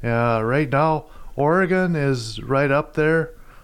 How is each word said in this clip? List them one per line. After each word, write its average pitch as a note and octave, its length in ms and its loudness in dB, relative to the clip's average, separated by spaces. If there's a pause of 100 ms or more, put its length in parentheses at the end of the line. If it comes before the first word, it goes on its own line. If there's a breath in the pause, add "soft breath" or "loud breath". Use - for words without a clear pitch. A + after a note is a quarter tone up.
Uh, A#2 400 0
right C3+ 280 0
now, D3+ 360 0 (300 loud breath)
Oregon F3 580 2
is B2+ 480 -2
right C#3 280 0
up D3 240 -2
there. D#3+ 360 0 (340 loud breath)